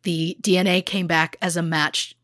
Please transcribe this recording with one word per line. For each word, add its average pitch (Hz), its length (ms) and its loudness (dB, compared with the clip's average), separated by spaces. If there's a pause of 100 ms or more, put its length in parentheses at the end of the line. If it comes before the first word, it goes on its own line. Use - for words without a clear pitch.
The 165 360 -2
D 190 180 2
N 185 100 2
A 185 140 2
came 185 260 -4
back 160 340 0
as 175 160 -2
a 170 60 -2
match 160 600 -2